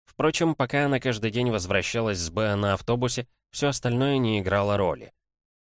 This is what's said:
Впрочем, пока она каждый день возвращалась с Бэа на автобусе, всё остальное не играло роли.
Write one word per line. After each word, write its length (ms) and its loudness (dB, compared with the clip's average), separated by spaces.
Впрочем, 340 2
пока 300 0
она 160 2
каждый 320 -2
день 180 0
возвращалась 680 0
с 120 -4
Бэа 280 0
на 160 2
автобусе, 520 -2
всё 180 0
остальное 480 0
не 240 2
играло 340 2
роли. 380 -2